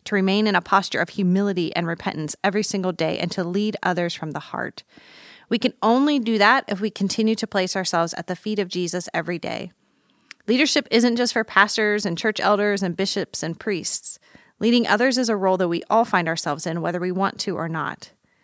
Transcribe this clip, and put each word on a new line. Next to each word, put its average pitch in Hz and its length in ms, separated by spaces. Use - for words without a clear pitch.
to 208 100
remain 196 320
in 196 80
a 175 60
posture - 380
of 165 100
humility 185 640
and 170 100
repentance 165 580
every 202 200
single 185 280
day, 160 280
and 175 140
to 185 100
lead 208 400
others 175 320
from 156 160
the 151 80
heart. - 440
We - 120
can - 140
only 269 340
do 226 220
that 233 280
if 196 140
we 214 80
continue 214 460
to 214 100
place 185 300
ourselves 170 400
at - 100
the 180 100
feet 214 220
of 190 100
Jesus 180 460
every 170 240
day. - 360
Leadership 269 420
isn't 240 280
just 240 160
for 220 100
pastors 208 600
and 170 140
church 214 220
elders 202 420
and 180 160
bishops - 460
and 160 160
priests. - 580
Leading 233 300
others 247 320
is 233 100
a 214 80
role 190 200
that 180 100
we 170 200
all 226 160
find 175 240
ourselves 160 380
in, 170 160
whether 170 180
we 180 120
want 190 300
to 190 140
or 165 140
not. - 420